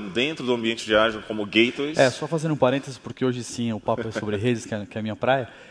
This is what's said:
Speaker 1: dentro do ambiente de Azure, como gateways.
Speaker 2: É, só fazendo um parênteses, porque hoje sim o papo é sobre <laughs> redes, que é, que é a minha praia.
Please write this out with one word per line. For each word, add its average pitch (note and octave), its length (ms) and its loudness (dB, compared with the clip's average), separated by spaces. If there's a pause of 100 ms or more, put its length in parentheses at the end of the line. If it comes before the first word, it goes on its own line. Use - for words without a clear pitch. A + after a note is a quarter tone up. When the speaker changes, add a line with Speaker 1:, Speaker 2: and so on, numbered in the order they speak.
Speaker 1:
dentro C3 380 -2
do B2 80 4
ambiente A2+ 320 -2
de G#2+ 80 2
Azure, G#2+ 300 4
como G#2+ 200 -4
gateways. A#2+ 540 2
Speaker 2:
É, C3+ 100 8
só D3 180 -6
fazendo D#3 280 -2
um - 20 -2
parênteses, C3 400 2
porque - 260 -10
hoje B2 220 0
sim A#2 280 -4
o G#2+ 80 -6
papo A2+ 280 -2
é G#2+ 40 -8
sobre G#2 240 -4
<laughs> - 20 0
redes, A#2 260 0
que - 100 -8
é, G#2 120 -6
que - 100 -12
é A2 40 -6
a - 20 -6
minha G#2+ 140 -6
praia. B2 340 0 (200)